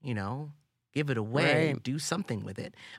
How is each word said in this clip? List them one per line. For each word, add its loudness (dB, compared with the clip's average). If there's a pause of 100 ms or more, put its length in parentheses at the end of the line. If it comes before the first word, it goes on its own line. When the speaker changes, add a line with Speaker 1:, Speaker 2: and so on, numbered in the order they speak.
Speaker 1:
you -2
know, -4 (400)
give 0
it 2
away, 4
Speaker 2:
Right. -2
Speaker 1:
do -2
something -2
with -8
it. -8 (240)